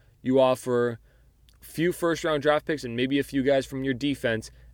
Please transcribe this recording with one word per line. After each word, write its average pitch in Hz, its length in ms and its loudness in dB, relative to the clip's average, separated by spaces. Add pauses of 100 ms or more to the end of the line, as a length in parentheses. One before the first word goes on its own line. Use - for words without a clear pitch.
(200)
you 127 180 2
offer 123 600 2 (640)
few 165 300 -2
first-round 160 500 -2
draft 151 240 2
picks 139 180 -4
and 117 100 -8
maybe 131 240 0
a 135 60 0
few 139 180 -2
guys 135 220 2
from 135 200 -6
your 135 100 0
defense. 120 560 -4 (240)